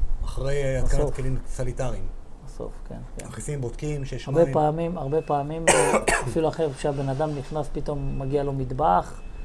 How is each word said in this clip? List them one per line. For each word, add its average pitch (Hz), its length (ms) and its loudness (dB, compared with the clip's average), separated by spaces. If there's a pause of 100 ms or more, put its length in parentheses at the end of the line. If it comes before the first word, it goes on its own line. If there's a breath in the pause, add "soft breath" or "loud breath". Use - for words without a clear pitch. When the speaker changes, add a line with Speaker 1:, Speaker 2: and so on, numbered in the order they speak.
(260)
Speaker 1:
אחרי, 139 380 0
אה, 131 160 2
התקנת 139 200 4
Speaker 2:
בסוף. 143 160 2
Speaker 1:
כלים 131 220 2 (100)
סניטריים. 123 560 -2 (420)
Speaker 2:
בסוף, - 260 -10 (180)
כן, 117 60 -10 (220)
כן. - 100 -12
Speaker 1:
מכניסים, 143 340 -6
בודקים 139 440 -4
שיש 135 220 -8
Speaker 2:
הרבה 151 160 6
Speaker 1:
מים. 143 100 4
Speaker 2:
פעמים, 160 440 2
הרבה 151 240 0
פעמים, 156 440 -2 (300)
<coughs> - 340 0
אפילו 160 200 2
אחרי 160 180 0 (100)
שהבן 139 320 -2
אדם 143 280 0
נכנס, 147 360 -4
פתאום 139 460 -2
מגיע 139 240 0
לו 139 100 -2
מטבח, 135 680 2 (240 loud breath)